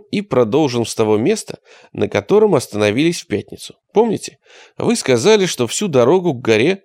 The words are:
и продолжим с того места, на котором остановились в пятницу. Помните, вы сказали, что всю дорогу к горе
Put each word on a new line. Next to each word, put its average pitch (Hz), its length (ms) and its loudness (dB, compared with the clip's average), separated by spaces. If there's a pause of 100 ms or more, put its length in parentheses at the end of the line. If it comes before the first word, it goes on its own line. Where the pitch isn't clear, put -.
(120)
и 202 80 -2
продолжим 120 680 0
с - 80 -12
того 107 220 0
места, 180 420 -4 (340)
на 104 160 -2
котором 196 460 2
остановились 117 680 -2
в - 40 -20
пятницу. - 480 -8 (180)
Помните, 214 460 -2 (400)
вы 214 160 0
сказали, 180 520 2
что 123 200 -4
всю 202 220 -4
дорогу 151 440 2
к 123 100 -8
горе 123 420 0